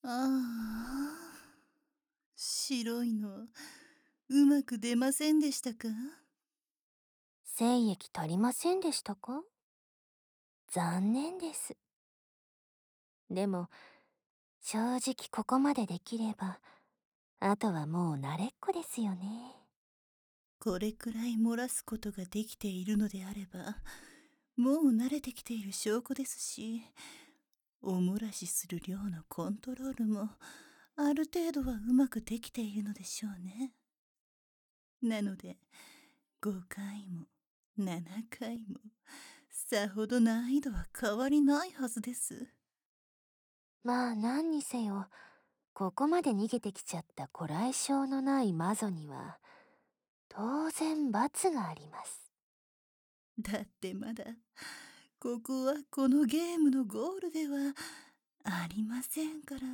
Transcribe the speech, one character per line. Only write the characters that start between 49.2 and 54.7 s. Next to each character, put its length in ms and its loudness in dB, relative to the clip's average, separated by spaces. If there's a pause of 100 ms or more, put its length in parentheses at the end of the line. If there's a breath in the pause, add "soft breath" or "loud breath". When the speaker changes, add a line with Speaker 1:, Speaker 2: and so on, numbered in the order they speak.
Speaker 2:
当 440 -2
然 400 0
罰 400 2
が 180 -2
あ 60 -6
り 120 -18
ま 160 -12
す。 280 -14 (1080)
Speaker 1:
だ 220 -4
っ 60 -6 (140)
て 140 -6
ま 180 -6
だ、 120 -8 (920 loud breath)